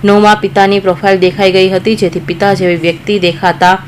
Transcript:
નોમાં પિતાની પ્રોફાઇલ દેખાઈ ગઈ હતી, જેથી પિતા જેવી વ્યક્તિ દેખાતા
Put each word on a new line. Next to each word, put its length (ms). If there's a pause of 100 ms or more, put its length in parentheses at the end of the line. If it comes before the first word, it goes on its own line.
નોમાં 380
પિતાની 380
પ્રોફાઇલ 400
દેખાઈ 320
ગઈ 180
હતી, 260
જેથી 240
પિતા 340
જેવી 220
વ્યક્તિ 440
દેખાતા 580 (100)